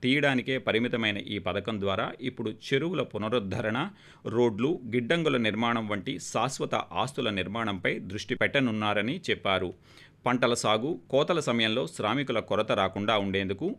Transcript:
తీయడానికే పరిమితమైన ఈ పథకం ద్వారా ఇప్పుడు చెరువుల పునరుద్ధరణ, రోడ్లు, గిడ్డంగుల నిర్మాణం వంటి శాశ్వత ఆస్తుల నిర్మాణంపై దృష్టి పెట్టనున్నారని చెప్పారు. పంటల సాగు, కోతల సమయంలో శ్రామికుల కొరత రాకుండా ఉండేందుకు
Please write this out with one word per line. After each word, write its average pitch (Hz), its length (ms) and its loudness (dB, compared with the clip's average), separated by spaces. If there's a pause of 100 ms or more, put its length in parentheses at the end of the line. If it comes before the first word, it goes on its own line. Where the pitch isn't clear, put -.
తీయడానికే 135 540 2
పరిమితమైన 110 600 0
ఈ 101 220 -6
పథకం 101 420 -2
ద్వారా 98 240 0 (160)
ఇప్పుడు 120 280 -6 (160)
చెరువుల 147 360 0
పునరుద్ధరణ, 107 800 -2 (460)
రోడ్లు, 117 460 2 (140)
గిడ్డంగుల 127 520 2
నిర్మాణం 113 500 0
వంటి 101 320 -4
శాశ్వత 131 560 -2 (260)
ఆస్తుల 127 280 -2
నిర్మాణంపై 101 720 -2
దృష్టి - 360 -6
పెట్టనున్నారని 107 800 2 (140)
చెప్పారు. 92 420 2 (540)
పంటల 123 280 2
సాగు, 117 380 2 (180)
కోతల 160 300 4
సమయంలో 117 480 2
శ్రామికుల 123 520 -2
కొరత 107 320 0
రాకుండా 104 460 2
ఉండేందుకు 98 500 0 (100)